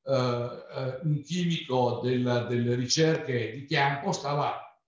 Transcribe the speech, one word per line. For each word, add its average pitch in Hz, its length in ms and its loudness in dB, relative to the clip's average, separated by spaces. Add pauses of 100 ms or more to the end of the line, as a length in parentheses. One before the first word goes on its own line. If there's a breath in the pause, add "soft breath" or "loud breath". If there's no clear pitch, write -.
eh, 135 100 -2
eh, 123 880 -2
un 151 180 2
chimico 156 840 0
del, 123 460 2
delle 120 260 2
ricerche 127 760 2
di 139 140 -10
Chiampo 143 460 0
stava 143 480 -2 (280)